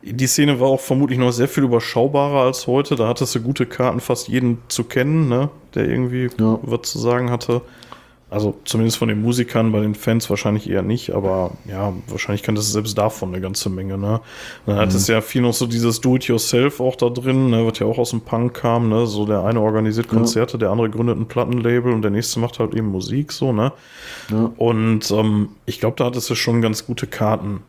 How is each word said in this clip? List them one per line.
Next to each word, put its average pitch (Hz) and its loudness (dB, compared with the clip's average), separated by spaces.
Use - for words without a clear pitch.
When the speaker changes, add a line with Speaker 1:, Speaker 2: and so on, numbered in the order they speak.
Speaker 1:
die 127 -2
Szene 143 2
war 131 4
auch 135 2
vermutlich 135 0
noch 123 4
sehr 120 0
viel 139 2
überschaubarer 135 2
als 131 0
heute. 139 2
Da 113 2
hattest 123 -2
du 117 0
gute 123 -2
Karten, 127 -2
fast - -4
jeden 120 2
zu - -4
kennen, 143 2
ne, 127 2
der - 0
irgendwie 123 0
Speaker 2:
Ja. 110 4
Speaker 1:
was 117 -2
zu - -8
sagen 120 0
hatte. 120 -2
Also 104 -2
zumindest 113 0
von 117 0
den 107 0
Musikern, 117 2
bei 107 2
den 104 0
Fans 113 0
wahrscheinlich 104 0
eher 95 0
nicht, 107 -2
aber 95 0
ja, 95 -4
wahrscheinlich - -4
kanntest 104 0
du - -4
selbst 104 -2
davon 104 -2
eine 92 -6
ganze 95 -4
Menge, 95 -6
ne? 104 -2
Dann 104 2
hattest 98 2
Speaker 2:
Mhm. - -
Speaker 1:
du 113 2
ja 110 4
viel - -2
noch 120 2
so 120 -2
dieses 117 0
Do-it-yourself 127 2
auch 127 0
da 120 2
drin, 131 2
ne, 113 4
was 113 -2
ja 107 0
auch 113 0
aus 120 2
dem 113 -4
Punk 120 -2
kam, 117 2
ne? 113 4
So 104 -2
der 104 0
eine 113 2
organisiert 110 2
Speaker 2:
Ja. - -2
Speaker 1:
Konzerte, 113 2
der 110 2
andere 113 2
gründet 113 0
ein 113 -4
Plattenlabel 120 0
und 110 0
der 104 0
nächste 113 -2
macht 117 -4
halt 113 -2
eben 110 -2
Musik, 104 -4
so, 135 -2
ne? 113 2
Speaker 2:
Ja. 113 2
Speaker 1:
Und, 110 2
ähm, 104 2
ich - -8
glaub, 113 -2
da 123 2
hattest 123 -4
du 120 0
schon 117 0
ganz 110 -2
gute 123 -6
Karten 104 -2